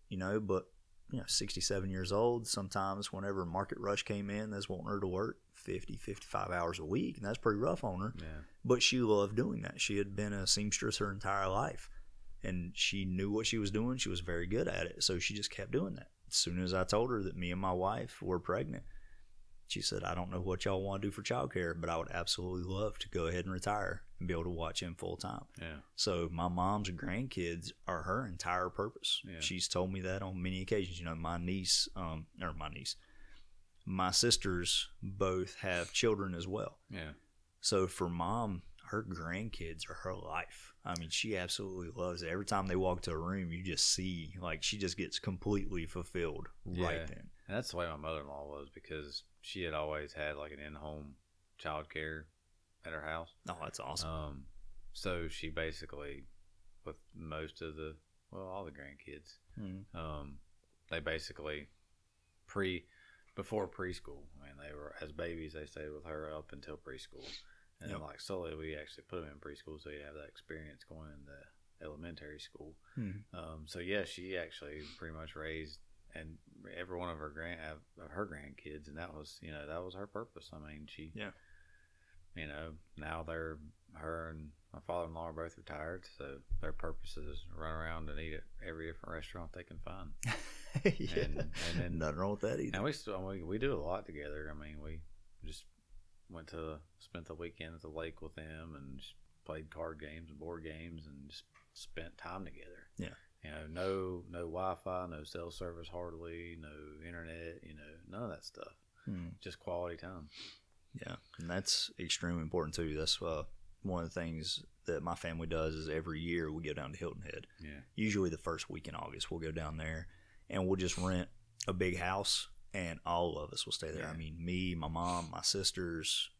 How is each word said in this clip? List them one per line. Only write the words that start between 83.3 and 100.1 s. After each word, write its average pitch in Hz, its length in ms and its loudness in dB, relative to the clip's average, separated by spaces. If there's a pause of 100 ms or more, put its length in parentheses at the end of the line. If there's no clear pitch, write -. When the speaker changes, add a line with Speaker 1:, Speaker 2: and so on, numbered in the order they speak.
Speaker 2:
her 80 380 -6
and 78 180 -10 (240)
my 78 140 -10
father-in-law 85 420 -2
are 78 40 -6
both 82 220 -4
retired, 80 520 -6 (100)
so 69 220 -8 (220)
their 78 120 2
purpose - 420 0
is 73 300 -4 (100)
run 80 200 -2
around 80 340 -2
and 73 100 -2
eat 80 140 -2
at 76 100 -4 (240)
every 80 200 -4
different 82 260 -6
restaurant 82 400 -6
they 90 100 -8
can 82 220 -12
find. 90 240 -6 (160)
Speaker 1:
<laughs> 117 80 6 (500)
Yeah. - 400 6
Speaker 2:
And, - 160 4
and - 120 2 (280)
then 85 180 2
Speaker 1:
Nothing 78 200 2
wrong 98 140 4
with 101 100 0
that 113 180 4
either. - 160 2
Speaker 2:
and 98 80 2
we 143 100 4
still, 95 320 -4
we, 95 160 -2
we 90 160 0
do 135 160 4
a 78 80 2
lot 90 240 0
together. 76 460 -6
I - 20 -4
mean, 76 300 -8
we 78 160 -6 (440)
just - 200 -6 (640)
went 82 200 -12
to, 80 280 -4 (220)
spent 82 260 -12
the 80 80 -10
weekend 82 400 -8
at 82 80 -16
the 82 80 -10
lake 80 320 -6
with 78 140 -10
them 78 400 -10
and 67 240 -10
just - 160 -12 (280)
played 78 280 -8
card 80 280 -4
games 78 300 -10